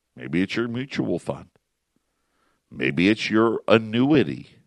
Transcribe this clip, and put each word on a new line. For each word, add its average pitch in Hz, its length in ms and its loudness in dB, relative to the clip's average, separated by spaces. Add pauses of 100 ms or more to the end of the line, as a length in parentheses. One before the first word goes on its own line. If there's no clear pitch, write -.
(160)
Maybe 67 260 -2
it's 95 140 -4
your 117 120 -2
mutual 117 500 -4
fund. 76 300 -10 (1200)
Maybe 76 380 0
it's 110 220 0
your 110 360 2
annuity. 113 880 2 (100)